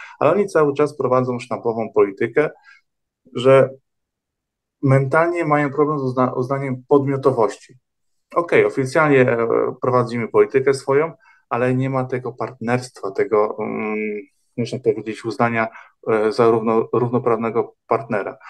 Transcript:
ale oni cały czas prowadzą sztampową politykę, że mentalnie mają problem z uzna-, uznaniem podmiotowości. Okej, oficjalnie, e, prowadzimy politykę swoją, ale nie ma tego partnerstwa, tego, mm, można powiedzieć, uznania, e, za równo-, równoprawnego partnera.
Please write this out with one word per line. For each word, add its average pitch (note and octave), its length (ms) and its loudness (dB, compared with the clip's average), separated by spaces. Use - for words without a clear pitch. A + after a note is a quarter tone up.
ale D3 140 4
oni G3+ 140 0
cały D3+ 280 2
czas C#3+ 220 -2
prowadzą B2+ 420 0
sztampową A2+ 560 -6
politykę, A2+ 560 0
że C3 360 4
mentalnie D#3 640 2
mają D3 260 0
problem D3 280 0
z C3+ 40 -6
uzna-, B2+ 340 -2
uznaniem C3 520 -4
podmiotowości. C3+ 840 0
Okej, E3+ 300 2
oficjalnie, C3+ 560 2
e, A#2 280 2
prowadzimy A#2+ 460 -2
politykę C3 460 4
swoją, C#3+ 380 0
ale B2 260 0
nie C3 160 -2
ma C3 140 -2
tego B2+ 280 -8
partnerstwa, A2+ 800 -6
tego, G#2+ 500 0
mm, G#2+ 600 -6
można A#2 220 -6
powiedzieć, G#2+ 460 -4
uznania, A2+ 440 -2
e, G#2+ 220 2
za A#2 180 4
równo-, A2+ 420 2
równoprawnego A#2 840 -2
partnera. G2+ 500 -2